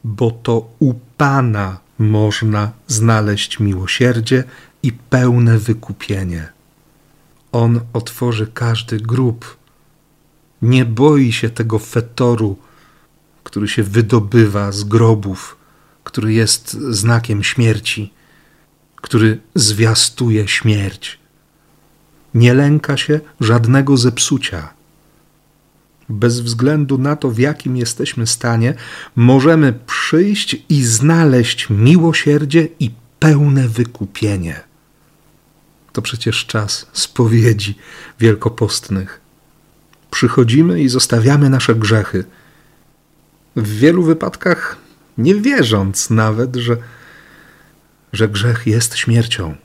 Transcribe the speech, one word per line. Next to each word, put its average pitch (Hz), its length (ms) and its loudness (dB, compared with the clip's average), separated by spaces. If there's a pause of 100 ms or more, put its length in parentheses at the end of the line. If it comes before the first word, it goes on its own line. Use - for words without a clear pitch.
Bo 113 280 -2
to 113 380 -4 (100)
u 131 140 2 (240)
Pana 113 600 0 (200)
można 107 720 0 (160)
znaleźć 110 720 0
miłosierdzie 113 840 0 (400)
i 123 80 0
pełne 120 680 2
wykupienie. 98 920 -6 (1000)
On 117 300 2 (120)
otworzy 113 600 -4
każdy 117 440 -4
grób. 117 600 -4 (1040)
Nie 123 240 2
boi 127 460 2
się 113 180 -4
tego 113 300 -2
fetoru, 113 800 -2 (840)
który 101 240 -6
się 110 160 -2
wydobywa 101 880 2
z 101 120 -8
grobów, 104 760 0 (460)
który 110 300 -4
jest - 380 -2 (180)
znakiem 113 540 0
śmierci, 110 680 -2 (840)
który 107 440 0 (160)
zwiastuje 110 920 0
śmierć. - 720 -4 (1120)
Nie 120 200 6
lęka 143 440 2
się 151 220 -2 (200)
żadnego 123 580 2
zepsucia. 120 760 -2 (1400)
Bez 117 300 -2
względu 131 580 -2
na 143 180 -2
to, 139 160 -4
w 110 80 -4
jakim 131 380 -2
jesteśmy 120 500 -4
stanie, 117 460 -2 (420)
możemy 135 580 4
przyjść 175 840 -2 (140)
i 139 140 2
znaleźć 131 880 2
miłosierdzie 151 1000 4 (120)
i 117 120 -2 (280)
pełne 143 480 4
wykupienie. 101 920 -4 (1300)
To 110 80 -4
przecież - 440 -6
czas - 480 -6
spowiedzi 110 840 0 (440)
wielkopostnych. 104 1040 -2 (880)
Przychodzimy 143 720 2
i 135 80 2
zostawiamy 131 600 2
nasze 127 260 2
grzechy. 107 480 0 (1300)
W 110 140 -4
wielu 151 340 2
wypadkach 165 760 -2 (400)
nie 156 180 4
wierząc 120 760 0
nawet, 110 460 0
że, 117 220 -2 (1400)
że 110 160 0
grzech 110 380 -2
jest 113 280 0
śmiercią 113 680 -2